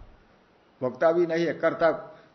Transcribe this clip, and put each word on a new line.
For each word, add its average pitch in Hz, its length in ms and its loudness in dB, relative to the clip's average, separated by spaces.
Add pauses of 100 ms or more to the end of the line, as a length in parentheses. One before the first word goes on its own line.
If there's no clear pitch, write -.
(800)
भोक्ता 135 300 0
भी 175 140 2
नहीं 165 200 0
है, 143 80 -2
कर्ता - 640 -2 (200)